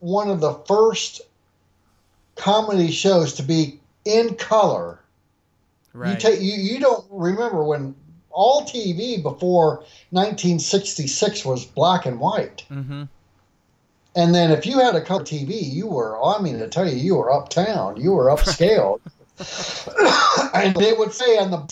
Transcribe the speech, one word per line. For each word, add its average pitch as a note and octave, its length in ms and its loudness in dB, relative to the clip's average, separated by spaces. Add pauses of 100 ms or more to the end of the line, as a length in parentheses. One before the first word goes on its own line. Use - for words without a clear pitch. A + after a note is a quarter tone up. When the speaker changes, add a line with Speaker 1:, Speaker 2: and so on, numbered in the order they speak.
Speaker 1:
one G3+ 300 -2
of F3+ 100 -4
the D3+ 140 0 (120)
first A3 540 2 (1160)
comedy G3+ 540 2
shows F3 440 2
to C#3 80 -8
be D#3 360 0 (260)
in A3 320 2
color. B2 640 0 (920)
Speaker 2:
Right. D#3 180 -6 (120)
Speaker 1:
You A3 80 4
ta-, F#3+ 100 2
you, G3 140 -2
you G#3+ 260 -4
don't B3 300 2
remember F#3+ 540 -2
when C#3 300 -4 (360)
all A#3+ 340 4
T G#3 280 -6
V G#3+ 300 -6
before D#3+ 640 0 (260)
nineteen F3+ 480 0
sixty-six - 840 -4
was B2+ 200 -4
black E3+ 400 0
and B2 140 -6
white. F3+ 520 -4
Speaker 2:
Mm-hmm. C#3 340 -10 (1120)
Speaker 1:
And E3+ 180 4
then E3+ 160 4
if D#3 160 2
you C4 140 0
had B3 160 4
a D#3 40 0
color F#3+ 240 -4
T D3 200 -8
V, F3 120 -6
you E3 300 -6
were, A2+ 380 -6
I G3+ 180 0
mean, C3+ 160 -4
to A2 100 -8
tell F3+ 200 -2
you, C3 80 -2
you E3+ 200 0
were A#2 160 0
uptown, C#3+ 680 -2
you F3+ 120 2
were E3+ 140 4
upscale. D3+ 720 2 (360)
<laughs> - 1200 0
And F#3+ 220 2
they G#3+ 160 4
would A3 200 0
say A#3+ 260 2
on F#3+ 120 0
the F3 60 -4 (160)